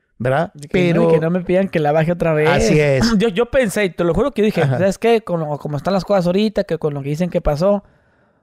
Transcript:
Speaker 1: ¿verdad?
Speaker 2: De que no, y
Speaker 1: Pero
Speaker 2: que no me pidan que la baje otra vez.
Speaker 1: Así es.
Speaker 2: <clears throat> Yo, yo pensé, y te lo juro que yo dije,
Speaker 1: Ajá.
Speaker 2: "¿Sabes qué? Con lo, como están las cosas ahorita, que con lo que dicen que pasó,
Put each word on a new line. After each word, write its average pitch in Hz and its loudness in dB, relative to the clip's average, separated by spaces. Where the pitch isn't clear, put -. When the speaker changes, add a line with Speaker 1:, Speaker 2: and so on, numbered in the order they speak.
Speaker 1:
¿verdad? 135 -2
Speaker 2:
De 147 -20
que 175 0
no, 170 2
y - 2
Speaker 1:
Pero 165 4
Speaker 2:
que 160 4
no 160 -2
me 180 -2
pidan 180 0
que 175 -2
la 147 0
baje 160 2
otra 170 -2
vez. 151 2
Speaker 1:
Así 160 2
es. 143 2
Speaker 2:
<clears throat> 220 2
Yo, 226 2
yo 226 -2
pensé, 214 0
y 185 0
te 175 -4
lo 170 0
juro 233 0
que - -2
yo 208 2
dije, 196 0
Speaker 1:
Ajá. 135 0
Speaker 2:
"¿Sabes 185 0
qué? 233 2
Con 175 -4
lo, 151 -6
como 147 -6
están 170 -4
las 185 0
cosas 196 2
ahorita, 202 0
que 165 -4
con 151 -4
lo 143 -8
que 139 -8
dicen 165 -2
que 175 -2
pasó, 185 0